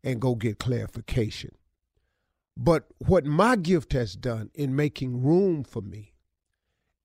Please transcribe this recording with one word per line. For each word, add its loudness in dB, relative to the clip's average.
and -4
go 2
get -4
clarification. -4
But 2
what 2
my 4
gift 0
has 0
done -6
in -2
making -2
room 2
for -10
me -14